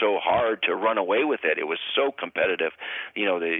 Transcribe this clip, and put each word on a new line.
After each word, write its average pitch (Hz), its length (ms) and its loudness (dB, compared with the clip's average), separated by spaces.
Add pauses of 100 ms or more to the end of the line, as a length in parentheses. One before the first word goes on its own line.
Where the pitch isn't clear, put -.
so 104 220 2
hard 110 420 2
to 87 120 0
run 110 220 2
away 101 260 2
with 143 200 0
it. 78 120 2
It 78 100 -4
was 82 120 -2 (180)
so 139 160 2
competitive. 85 600 -2 (420)
You 104 100 -2
know, 90 160 2
the, 85 180 0